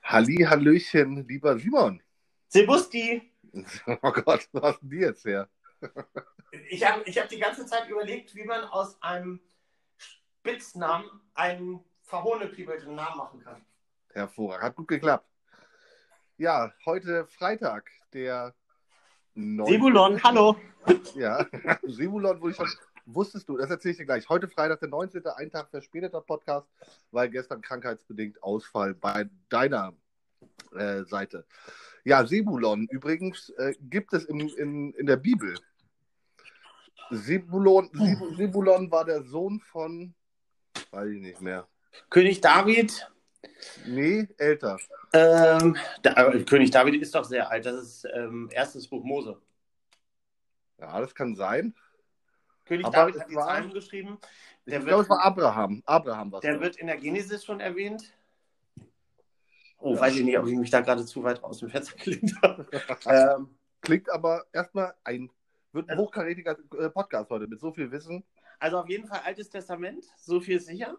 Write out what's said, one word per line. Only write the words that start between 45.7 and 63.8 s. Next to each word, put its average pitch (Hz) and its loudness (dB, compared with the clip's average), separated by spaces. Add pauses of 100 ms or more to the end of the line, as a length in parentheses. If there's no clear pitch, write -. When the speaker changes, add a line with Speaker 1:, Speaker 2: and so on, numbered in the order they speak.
Speaker 2:
da, 127 6
aber 127 8
König 135 6
David 147 6
ist 151 -8
doch 143 0
sehr 120 -2
alt. 113 -4
Das 123 -6
ist, - -18
ähm, 117 -8
erstes 131 -6
Buch 131 -10
Mose. 123 -8 (1400)
Speaker 1:
Ja, 82 -8
das 131 -8
kann 120 -6
sein. 117 -4 (920)
Speaker 2:
König 175 -4
Speaker 1:
Aber 139 0
Speaker 2:
David 165 6
Speaker 1:
es 147 -10
Speaker 2:
hat - -14
die 156 -14
Speaker 1:
war, 151 -2
Speaker 2:
Psalmen 190 -6
geschrieben. 196 -14 (480)
Speaker 1:
ich 127 -10
Speaker 2:
Der 143 -4
Speaker 1:
glaube, 156 2
Speaker 2:
wird, 214 8
Speaker 1:
es 196 -4
war 185 4
Abraham. 110 2
Abraham 117 0
war's 98 -10
Speaker 2:
der 147 0
Speaker 1:
doch. 131 -8
Speaker 2:
wird 175 -4
in 165 -12
der 151 -6
Genesis 196 -8
schon 202 -8
erwähnt. 202 -8 (1700)
Oh, 131 -2
Speaker 1:
Ja. 110 -2
Speaker 2:
weiß 131 4
ich 127 0
nicht, 123 2
ob 117 0
ich 123 -2
mich 117 -4
da 127 4
gerade 120 0
zu 120 -12
weit 123 -4
aus 107 -14
dem 117 -12
Fenster - -8
gelehnt 190 -2
habe. 165 2
Speaker 1:
<laughs> 135 -8
Speaker 2:
Ähm, 135 6 (280)